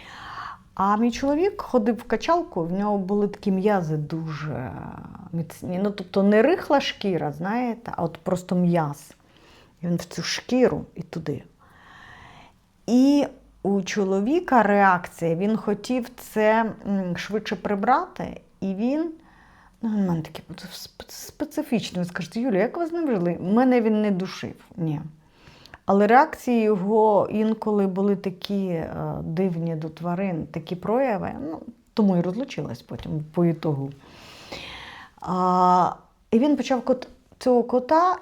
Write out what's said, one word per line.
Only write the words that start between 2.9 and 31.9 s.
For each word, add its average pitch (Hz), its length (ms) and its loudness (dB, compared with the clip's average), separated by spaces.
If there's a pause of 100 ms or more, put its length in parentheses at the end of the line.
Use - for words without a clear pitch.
були 202 300 0
такі 202 220 -4
м'язи 190 460 2
дуже 147 760 -6 (600)
міцні. 175 500 -6
Ну, 208 80 2
тобто 196 320 0
не 208 200 8
рихла 320 380 4
шкіра, 151 520 -2
знаєте, 220 640 -6
а - 80 -2
от 160 140 -6
просто 180 360 -4
м'яз. 170 600 0 (680)
І 175 40 -6
він 175 100 0
в 170 80 -6
цю - 180 -10
шкіру 240 640 0 (100)
і 165 80 -10
туди. 156 400 -8 (1400)
І 269 400 6 (360)
у 196 200 0
чоловіка 214 800 2
реакція, 190 720 2
він 208 220 0
хотів 220 600 -4
це, 220 560 2 (140)
м, 190 300 -2
швидше 214 400 -6
прибрати, 233 840 -2 (200)
і 190 140 -2
він, 285 360 -2 (720)
ну, 226 80 -2
він 208 140 2
в 185 40 2
мене 165 140 0
такий - 220 -14 (280)
спе-, - 360 -18
специфічний, - 920 -6
ви 175 60 -4
скажете: - 320 -8
«Юля, 240 180 0
як 240 180 0
ви 339 100 -2
з 320 60 -6
ним 339 140 -2
жили?» 175 340 0
Мене 240 400 4
він 214 220 2
не 208 80 2
душив, 185 440 -4 (220)
ні. 156 240 -4 (840)
Але 196 200 4
реакції 240 540 4
його 214 680 2
інколи 214 560 0
були 196 300 0
такі, 196 500 -4
е, 160 560 -4
дивні 165 540 -2
до 156 120 -6
тварин, 175 580 -4
такі 175 300 -8
прояви, 214 540 -2 (200)
ну, 320 100 -12 (340)